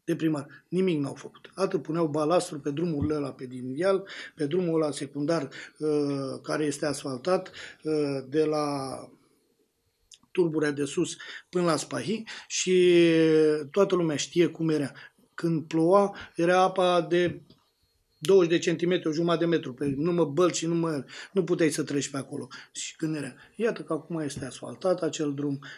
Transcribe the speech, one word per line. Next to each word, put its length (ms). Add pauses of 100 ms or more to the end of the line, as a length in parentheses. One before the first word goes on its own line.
de 120
primar. 520
Nimic 300
n-au 160
făcut. 400
Atât 280
puneau 240
balastru 540
pe 100
drumul 400
ăla, 220
pe 140
din 300
deal, 300 (280)
pe 120
drumul 360
ăla 100
secundar, 560 (300)
uh, 640
care 220
este 220
asfaltat, 640 (320)
uh, 360 (100)
de 160
la 500 (1400)
Turburea 400
de 140
Sus 320 (320)
până 160
la 120
Spahi 460 (240)
și 480 (760)
toată 240
lumea 220
știe 300
cum 220
era. 240 (420)
Când 320
ploua, 500 (200)
era 260
apa 380
de 400 (800)
douăzeci 320
de 80
centimetri, 500
o 40
jumătate 320
de 60
metru, 240
pe, 220
numai 360
bălți 260
și 80
numai, 380 (280)
nu 120
puteai 260
să 120
treci 280
pe 60
acolo. 320 (240)
Și 240
când 200
era, 180 (220)
iată 260
că 100
acum 260
este 260
asfaltat 580
acel 320
drum, 240 (180)